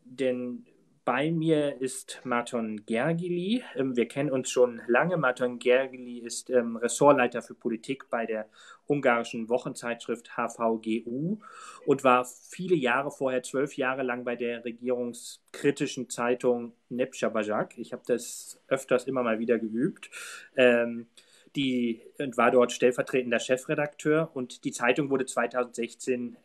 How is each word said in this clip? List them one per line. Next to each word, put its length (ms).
denn 640
bei 260
mir 500
ist 440
Marton 640
Gergely. 760
Ähm, 200
wir 120
kennen 240
uns 180
schon 380
lange. 300
Marton 420
Gergely 580
ist, 320
ähm, 280
Ressortleiter 680
für 100
Politik 560
bei 160
der 220
ungarischen 600
Wochenzeitschrift 840
H 140
V 300
G 260
U 320
und 180
war 220
viele 500
Jahre 360
vorher, 320
zwölf 340
Jahre 240
lang 220
bei 120
der 300
regierungskritischen 1400
Zeitung 640
Nepcsa 400
Bajak. 480
Ich 160
hab 120
das 640
öfters 380
immer 160
mal 160
wieder 220
geübt. 500
Ähm, 500
die, 460
und 180
war 140
dort 220
stellvertretender 680
Chefredakteur 920
und 320
die 60
Zeitung 400
wurde 160
zweitausendsechzehn, 1160